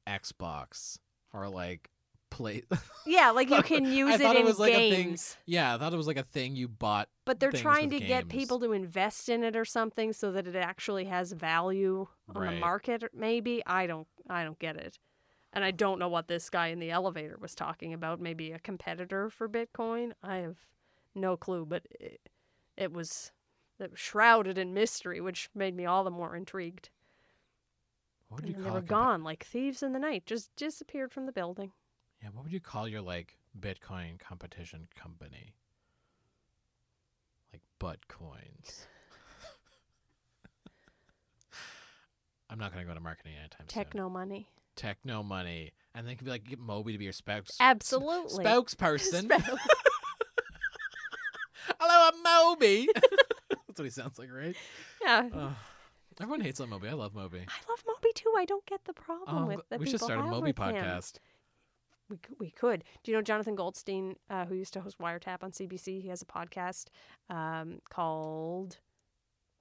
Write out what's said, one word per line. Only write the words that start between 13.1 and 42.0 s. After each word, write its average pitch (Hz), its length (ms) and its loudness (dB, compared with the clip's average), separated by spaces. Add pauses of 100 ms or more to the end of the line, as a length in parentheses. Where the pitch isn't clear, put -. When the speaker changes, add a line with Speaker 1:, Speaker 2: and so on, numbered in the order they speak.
Speaker 2:
maybe. 233 520 0
I 185 220 2
don't, 160 200 -6 (220)
I 175 140 -2
don't 156 160 -8
get 160 180 -6
it. - 220 -14 (520)
And 196 140 0
I 190 60 2
don't 190 280 2
know 180 100 0
what 170 180 0
this 170 220 -4
guy 170 180 2
in 165 120 -4
the 165 120 -4
elevator 175 500 -2
was - 140 -12
talking 165 380 -6
about. 165 280 -6
Maybe 165 300 -8
a 160 80 -12
competitor 190 720 -6
for 226 180 -8
Bitcoin. 233 600 -4 (120)
I 185 140 -6
have 175 200 -8 (580)
no 185 220 0
clue, 175 280 -6
but 160 200 -6 (140)
it, - 300 -18 (480)
it 180 160 -4
was, - 380 -8 (480)
it 190 120 -8
was - 80 -16
shrouded 208 600 6
in 180 160 -4
mystery, 190 460 0
which 180 340 -6
made 196 200 -2
me 180 100 -4
all 185 180 4
the 185 80 -2
more 175 240 -6
intrigued. 180 540 -10 (1400)
Speaker 1:
What 120 120 -12
would 165 80 -8
you 196 60 -6
Speaker 2:
And 190 80 -8
then 190 80 -4
Speaker 1:
call 185 40 -2
Speaker 2:
they 185 40 -4
were 180 60 -6
Speaker 1:
a - 20 -12
compe- - 20 -4 (220)
Speaker 2:
gone 170 140 -2
like 160 180 -8
thieves 262 400 -4
in 269 80 -2
the 262 80 -4
night, 277 260 -4
just 220 300 -8
disappeared 285 560 -8
from 262 140 -10
the 262 80 -8
building. 185 400 -8 (500)
Speaker 1:
Yeah, 104 60 -14
what 110 160 -14
would 160 80 -10
you 185 80 -6
call 110 260 -8
your, 107 140 -8
like, 87 360 -8 (220)
Bitcoin 90 600 -10
competition 85 760 -16
company? 85 580 -20 (2000)
Like, 82 100 -20 (160)
butt 85 300 -10
coins. - 800 -20 (1600)
<laughs> - 60 -20 (2000)